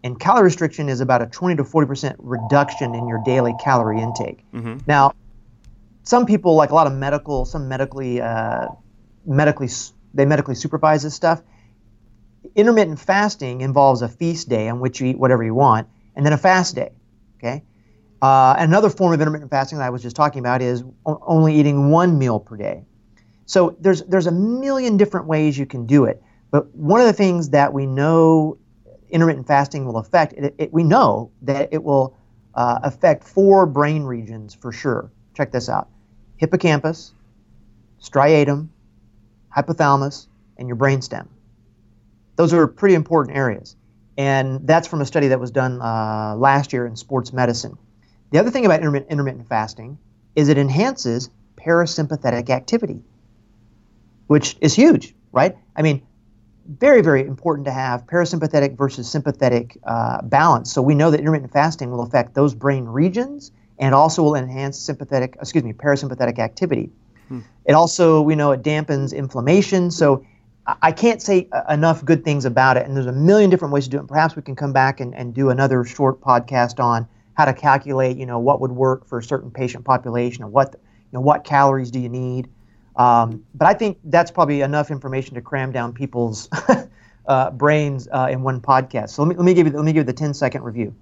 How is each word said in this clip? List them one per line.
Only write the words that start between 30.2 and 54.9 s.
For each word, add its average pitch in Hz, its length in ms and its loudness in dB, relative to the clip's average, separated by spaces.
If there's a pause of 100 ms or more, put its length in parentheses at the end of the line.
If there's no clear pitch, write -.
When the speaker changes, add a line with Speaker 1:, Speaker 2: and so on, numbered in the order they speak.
Speaker 1:
it, 139 240 -8
it, 156 140 -6
we 165 120 0
know 147 480 2 (100)
that 135 320 -4
it 156 100 -6
will, 135 320 0 (400)
uh, 120 280 -2
affect 151 420 0
four 196 400 6
brain 147 380 0
regions 113 520 -12
for 120 160 -12
sure. - 400 -6 (220)
Check - 180 -4
this 120 160 -4
out. - 220 -4 (500)
Hippocampus, 160 760 -2 (840)
striatum, 147 680 2 (880)
hypothalamus, 143 720 0 (300)
and 127 100 -12
your 120 100 -8
brainstem. 135 480 -2 (1120)
Those 170 180 2
are 160 140 4
pretty 196 260 2
important 147 420 0
areas. 123 400 -4 (440)
And 135 480 -2
that's 165 200 2
from 156 140 -6
a 135 40 -2
study 143 240 0
that 127 100 0
was 123 100 -8
done, 127 320 -4
uh, 110 560 -4
last 139 360 2
year 123 120 -2
in 113 100 -10
sports 127 380 -6
medicine. 120 420 -2 (560)
The 147 60 2
other 226 140 2
thing 247 160 0
about 160 140 4
intermi-, 143 280 -4
intermittent 131 380 -6
fasting 110 500 -6 (380)
is 147 120 2
it 147 120 4
enhances 139 720 -2 (240)
parasympathetic 147 960 -2
activity, 208 500 -4 (1300)
which - 340 0
is 156 140 2
huge, 294 400 4 (160)